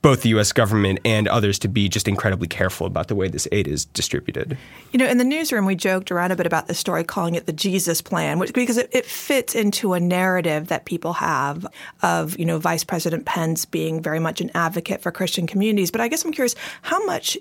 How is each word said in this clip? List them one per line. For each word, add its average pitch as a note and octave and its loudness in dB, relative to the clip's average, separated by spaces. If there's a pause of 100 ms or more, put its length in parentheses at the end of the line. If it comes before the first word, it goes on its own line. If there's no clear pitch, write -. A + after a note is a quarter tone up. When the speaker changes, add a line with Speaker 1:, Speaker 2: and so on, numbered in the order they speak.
Speaker 1:
both C3+ 6
the A2+ 4
U A2 6
S G#2 2
government G2+ 4
and G#2+ 2
others G#2 2
to - -2
be G2+ 2
just G2+ -2
incredibly F#2+ 0
careful F#2 -2
about F2 -4
the G#2 0
way F#2+ 0
this - -4
aid G2 2
is D2 -2
distributed. - -4 (360)
Speaker 2:
You B3+ 4
know, C4 6
in B3 2
the B3 4
newsroom, C#4 0
we G3 2
joked F#3 -2
around F3+ 0
a G#3 0
bit F3 0
about E3 -2
this E3+ -4
story, E3+ -2
calling E3+ -2
it E3 -4
the E3+ -2
Jesus E3+ 0
plan, D#3+ -2
which, - -2
because B3 2
it, B3 0
it B3+ 2
fits - -2
into G#3 2
a F3+ 2
narrative F3 2
that - -2
people E3 -4
have D3+ -2 (340)
of, E3+ 0
you E3 0
know, E3 0
Vice E3 0
President E3 -2
Pence E3 -2
being D#3+ -4
very D#3+ -2
much E3 -2
an F3 -4
advocate E3+ -2
for E3+ -2
Christian F3+ -2
communities. G3+ 2
But A3 -2
I A#3 0
guess D#4 -2
I'm E4 -2
curious, B3 0 (260)
how F#4+ 0
much - -4